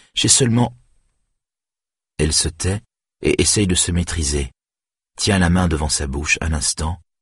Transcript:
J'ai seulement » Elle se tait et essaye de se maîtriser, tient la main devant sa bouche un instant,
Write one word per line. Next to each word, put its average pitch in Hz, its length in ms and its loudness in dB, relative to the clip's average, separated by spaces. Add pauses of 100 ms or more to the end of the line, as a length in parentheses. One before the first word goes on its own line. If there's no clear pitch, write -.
(140)
J'ai - 140 2
seulement » 120 480 2 (1400)
Elle 78 140 0
se - 160 0
tait 95 340 -4 (400)
et - 180 2
essaye 98 280 2
de 90 80 2
se - 160 0
maîtriser, 73 580 -2 (640)
tient 101 220 2
la 87 120 4
main 90 160 4
devant 78 220 0
sa 73 180 -4
bouche 71 360 -4
un 80 100 -2
instant, 78 500 -4 (200)